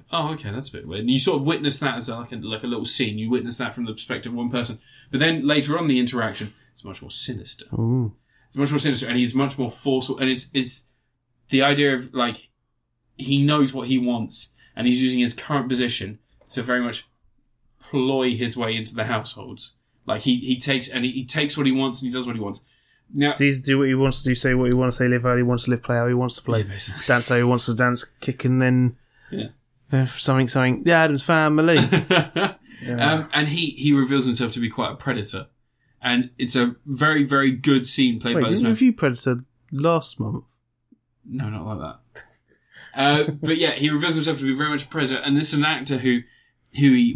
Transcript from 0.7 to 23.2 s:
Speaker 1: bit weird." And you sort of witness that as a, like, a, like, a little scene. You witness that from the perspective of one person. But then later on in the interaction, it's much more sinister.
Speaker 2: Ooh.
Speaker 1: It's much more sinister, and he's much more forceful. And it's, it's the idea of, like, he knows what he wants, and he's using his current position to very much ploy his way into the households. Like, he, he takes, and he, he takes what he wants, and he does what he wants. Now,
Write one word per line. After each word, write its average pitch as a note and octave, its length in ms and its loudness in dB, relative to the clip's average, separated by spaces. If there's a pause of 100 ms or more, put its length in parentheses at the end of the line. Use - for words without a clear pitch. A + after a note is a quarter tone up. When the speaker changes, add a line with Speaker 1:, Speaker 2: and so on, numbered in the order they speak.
Speaker 1:
bit - 160 -14
weird." F#2+ 140 -8
And A#2+ 100 0
you C3+ 80 4
sort D#3 220 4
of C3+ 40 -4
witness D3 340 0
that B2+ 180 -2
as A#2+ 100 -4
a, A#2 80 -6
like, A#2+ 160 -14
a, A#2 60 -12
like, G#2+ 260 -8
a B2 40 -6
little A#2 180 -4
scene. G#2+ 320 2
You A2 120 -6
witness A#2+ 280 -2
that A2+ 160 -4
from B2 100 -8
the A2 80 -6
perspective A#2 400 -10
of A#2+ 60 -8
one A#2+ 120 -4
person. A#2 300 -4 (320)
But C3 80 -4
then D#3 260 0
later D3 320 0
on E3+ 60 -4
in D3+ 60 0
the B2+ 100 4
interaction, A2+ 540 -4 (180)
it's - 140 -18
much G2 160 -14
more - 100 -12
sinister. - 600 -4
Speaker 2:
Ooh. A2+ 400 0 (340)
Speaker 1:
It's - 100 -10
much C#3+ 140 0
more D3 80 0
sinister, C3+ 300 2
and B2 80 0
he's B2 180 0
much C#3 220 -2
more B2 120 -4
forceful. C3 480 -2
And C3 120 0
it's, B2 240 0
it's B2+ 320 0 (640)
the C3+ 120 4
idea C#3+ 320 2
of, B2+ 200 -6
like, A#2+ 340 -4 (680)
he C#3 280 0
knows C#3+ 280 2
what B2 160 -6
he C3 80 2
wants, A#2+ 560 -2 (240)
and B2 100 0
he's B2 160 4
using B2+ 160 0
his A#2+ 140 0
current C3+ 340 -4
position A#2+ 520 -4 (320)
to B2+ 120 -2
very B2 180 -2
much A#2 240 -6 (720)
ploy C3 560 0
his A#2 220 -2
way A2+ 180 -4
into A2 200 -4
the G#2+ 100 -4
households. A2 680 -8 (320)
Like, G#2 160 -4
he, B2 160 2
he B2+ 220 -2
takes, C3+ 280 2
and B2+ 180 -4
he, B2+ 60 -2
he C3 140 -8
takes D3 320 0
what C#3+ 80 -2
he C3 60 4
wants, C3 300 0
and B2+ 80 -4
he B2 40 -6
does B2+ 120 -6
what A#2 100 -8
he A2 60 -6
wants. G2+ 220 -8 (500)
Now, C#3+ 200 0